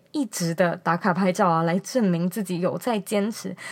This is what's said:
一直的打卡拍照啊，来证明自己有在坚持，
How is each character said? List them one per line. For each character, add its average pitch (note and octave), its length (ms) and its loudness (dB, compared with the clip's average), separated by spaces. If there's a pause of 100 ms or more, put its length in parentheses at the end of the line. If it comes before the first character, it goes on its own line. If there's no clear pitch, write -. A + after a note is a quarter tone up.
(100)
一 C#4+ 160 -2
直 E3+ 260 -2
的 E3+ 240 2
打 E3+ 200 0
卡 F3 180 2
拍 F#3 180 2
照 F#3 160 4
啊， E3 140 4
来 E3+ 160 2
证 G#3 320 0
明 E3+ 180 0
自 G#3+ 140 -4
己 F#3 160 -4
有 F3 180 -2
在 A3 220 -2
坚 G#3 320 -2
持， F#3+ 260 -10 (160)